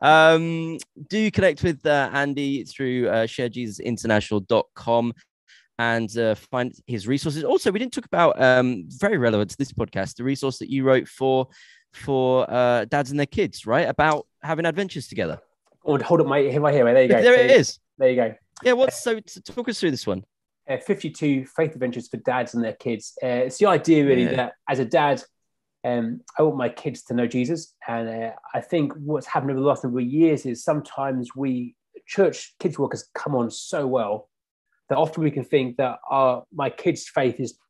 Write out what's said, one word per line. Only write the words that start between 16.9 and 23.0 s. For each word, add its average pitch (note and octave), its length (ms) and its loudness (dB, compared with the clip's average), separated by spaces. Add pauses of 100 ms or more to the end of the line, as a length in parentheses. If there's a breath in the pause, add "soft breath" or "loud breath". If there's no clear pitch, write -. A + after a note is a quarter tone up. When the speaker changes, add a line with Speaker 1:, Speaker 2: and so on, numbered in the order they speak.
Speaker 2:
There C3 100 8
you B2+ 60 4
go. A#2 120 6
Speaker 1:
There B3 140 8
Speaker 2:
There B3 100 6
Speaker 1:
it B3 60 4
Speaker 2:
you C4+ 60 10
Speaker 1:
is. - 220 0 (200)
Speaker 2:
there C3 100 4
you B2+ 60 2
go. A2+ 200 0 (280)
Speaker 1:
Yeah, B3 100 4
what's, B3+ 300 0
so A3+ 160 -2
t-, - 220 -18
talk - 280 -8
us A3 100 -6
through E3+ 120 0
this B2 160 -6
one. F#2+ 160 -4 (440)
Speaker 2:
Uh, C3+ 100 -2
fifty-two D3 680 -2
faith D#3 280 -4
adventures A#2+ 340 -6
for B2+ 100 -10
dads B2 380 -4
and A#2+ 80 0
their A2 100 -4
kids. - 480 -8